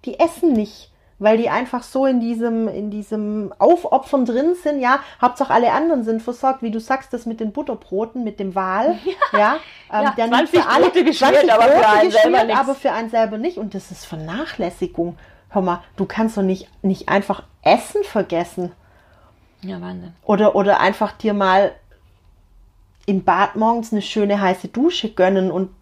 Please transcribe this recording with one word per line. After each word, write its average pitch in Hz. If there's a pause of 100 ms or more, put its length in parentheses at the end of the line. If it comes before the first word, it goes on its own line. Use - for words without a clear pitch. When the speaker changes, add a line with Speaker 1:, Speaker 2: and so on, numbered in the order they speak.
Speaker 1:
Die -
essen 330
nicht, - (280)
weil 214
die 233
einfach 240
so 269
in 262
diesem, 226
in 208
diesem 214
Aufopfern 269
drin 262
sind, 294
ja. 254 (220)
Hauptsache 247
alle 240
anderen 294
sind 226
versorgt, 262
wie 233
du 220
sagst, 262
das 233
mit 226
den 220
Butterbroten, 233
mit 208
dem 190
Wal, 196 (160)
Speaker 2:
<laughs> -
Ja. -
Speaker 1:
ja. 220 (360)
Ähm, 214
Speaker 2:
Ja, 277
Speaker 1:
der 226
nimmt 247
Speaker 2:
zwanzig 349
Speaker 1:
für -
alle 285
Speaker 2:
Brote 349
geschmiert, 277
Speaker 1:
zwanzig 262
Speaker 2:
aber 220
für 247
Speaker 1:
Brote 254
Speaker 2:
einen 214
selber 214
Speaker 1:
geschmiert, 226
Speaker 2:
nix. 226
Speaker 1:
aber 269
für 269
einen 220
selber 220
nicht. 339
Und 208
das 190
ist -
Vernachlässigung. 170 (320)
Hör 202
mal, 175 (160)
du 196
kannst 220
doch 202
nicht, 190 (140)
nicht 190
einfach 196 (200)
Essen 392
vergessen. 175 (920)
Speaker 2:
Ja, 185
Wahnsinn. 180 (100)
Speaker 1:
Oder, 208
oder 202
einfach 196
dir 214
mal 196 (1300)
im 190
Bad 185
morgens 226
eine 208
schöne 202
heiße 185
Dusche 269
gönnen 190
und 185 (120)